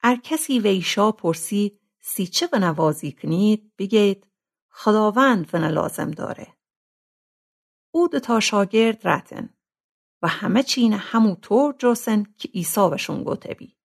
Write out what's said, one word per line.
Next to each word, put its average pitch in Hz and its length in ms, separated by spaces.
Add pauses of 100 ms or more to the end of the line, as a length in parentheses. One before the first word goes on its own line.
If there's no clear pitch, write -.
ار 240 140
کسی 269 440
و 208 60
ایشا 202 460
پرسی 202 680 (220)
سی - 260
چه 339 260
و 277 60
نوازی 156 540
کنید، 208 680
بگید: 202 480 (420)
«خداوند 214 840
و 170 60
نه 160 100
لازم - 420
داره.» - 460 (1300)
او 339 180
دو 285 120
تا 233 200
شاگرد 220 680
رتن - 400 (760)
و 170 60
همه 202 340
چین 233 300
همو 214 420
طور 269 440
جوسن 233 440 (160)
که - 100
عیسی 185 320
وشون 160 440
گوته - 300
بی. - 300